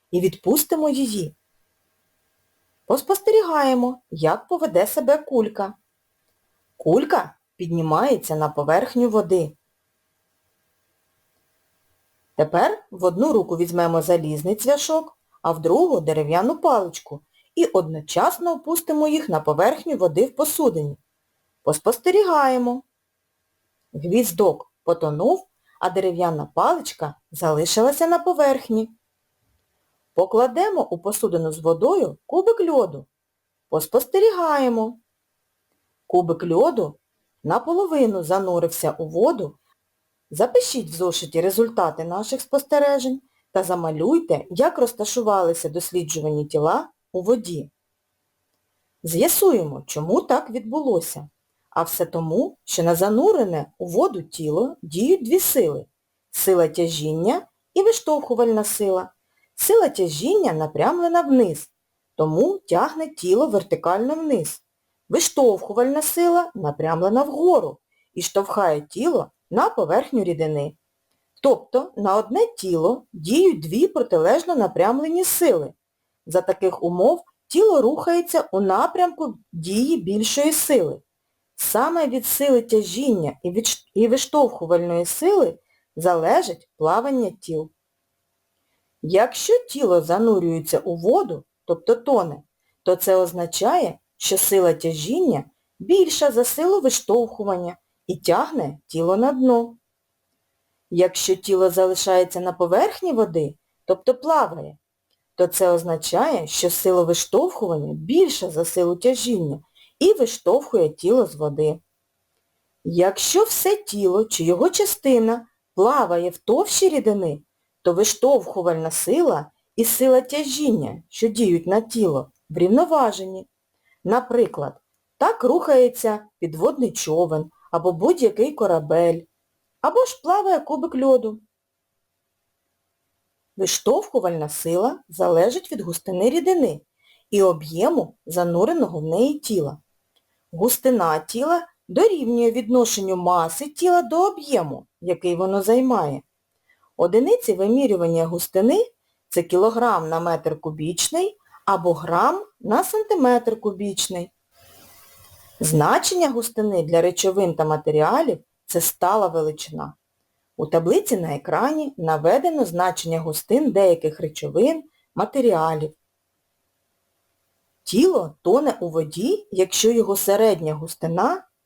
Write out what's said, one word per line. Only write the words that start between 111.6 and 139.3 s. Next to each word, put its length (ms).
Якщо 600
все 320
тіло 480
чи 200
його 260
частина 760
плаває 560
в 80
товщі 500
рідини, 540
то 100
виштовхувальна 1000
сила 600
і 80
сила 360
тяжіння, 880
що 200
діють 380
на 140
тіло, 500
врівноважені. 960
Наприклад, 760
так 260
рухається 800
підводний 540
човен 580
або 220
будь-який 600
корабель, 680
або 240
ж 180
плаває 380
кубик 340
льоду. 460
Виштовхувальна 920
сила 600
залежить 640
від 80
густини 500
рідини 500
і 120
об'єму 760
зануреного 760
в 40
неї 340